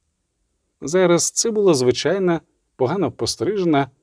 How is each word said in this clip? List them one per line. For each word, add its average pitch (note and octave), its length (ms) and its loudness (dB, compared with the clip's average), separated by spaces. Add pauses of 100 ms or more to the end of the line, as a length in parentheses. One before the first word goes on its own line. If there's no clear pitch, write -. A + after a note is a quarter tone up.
(800)
Зараз E3+ 500 0
це - 200 -4
була G3+ 220 2
звичайна, D3+ 680 0 (340)
погано C3+ 360 -2
пострижена D3 800 -2 (140)